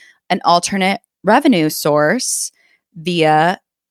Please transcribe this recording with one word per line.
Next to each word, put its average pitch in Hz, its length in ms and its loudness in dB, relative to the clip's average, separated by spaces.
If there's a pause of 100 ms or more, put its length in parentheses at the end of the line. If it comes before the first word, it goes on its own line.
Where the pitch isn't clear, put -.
(300)
an - 140 -4
alternate 185 560 0 (220)
revenue 214 460 2
source 151 840 -2 (460)
via 160 640 0 (320)